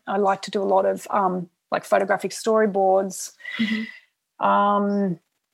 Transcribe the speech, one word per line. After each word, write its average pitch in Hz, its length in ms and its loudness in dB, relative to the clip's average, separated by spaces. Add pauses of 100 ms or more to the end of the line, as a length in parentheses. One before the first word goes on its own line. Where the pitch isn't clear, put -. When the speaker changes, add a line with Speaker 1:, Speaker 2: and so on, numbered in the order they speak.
Speaker 1:
I 202 100 -4
like 196 260 2
to 190 80 -10
do 208 100 -2
a 196 40 -2
lot 196 200 4
of, 196 240 -2
um, 185 400 -2 (220)
like, - 140 -4
photographic 196 460 0
storyboards, 196 1000 0 (240)
Speaker 2:
Mm-hmm. - 880 -6
Speaker 1:
um, 202 760 2 (340)